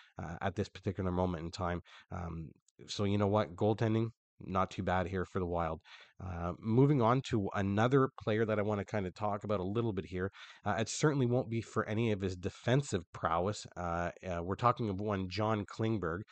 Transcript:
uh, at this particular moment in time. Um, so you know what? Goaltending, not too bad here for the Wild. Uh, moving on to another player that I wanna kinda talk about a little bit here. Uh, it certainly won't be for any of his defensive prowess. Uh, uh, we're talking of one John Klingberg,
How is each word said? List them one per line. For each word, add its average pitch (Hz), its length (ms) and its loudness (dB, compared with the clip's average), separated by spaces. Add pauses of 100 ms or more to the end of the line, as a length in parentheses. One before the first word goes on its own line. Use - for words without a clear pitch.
(200)
uh, 85 200 -6
at 95 160 -2
this 98 120 -2
particular 92 440 -4
moment 90 320 0
in 85 60 -6
time. 87 300 -2 (300)
Um, 85 380 -8 (400)
so - 160 -2
you 101 140 2
know 101 100 4
what? 98 260 2
Goaltending, 110 540 2 (320)
not 92 300 0
too - 120 -6
bad 92 240 2
here 92 180 -2
for - 140 -6
the 90 80 0
Wild. 85 340 -2 (380)
Uh, 87 400 -4
moving 127 440 6
on 120 180 6
to 107 340 0
another 113 540 4 (140)
player 110 240 2
that 104 120 0
I 104 40 2
wanna 101 240 0
kinda 98 240 -2
talk 104 340 -4
about 101 160 0
a 90 40 -2
little 110 280 0
bit 90 140 -4
here. 92 240 -4 (340)
Uh, 101 140 0
it 110 100 0
certainly 143 380 2
won't 123 240 0
be 113 100 -2
for - 260 -4
any 110 240 0
of 98 120 0
his 92 140 -2
defensive 98 680 0 (100)
prowess. 87 540 -2 (100)
Uh, 87 340 -2 (160)
uh, 87 160 -4
we're 92 120 -4
talking 123 340 2
of 95 100 -2
one 98 300 -2
John 107 380 -2
Klingberg, 101 540 -2 (120)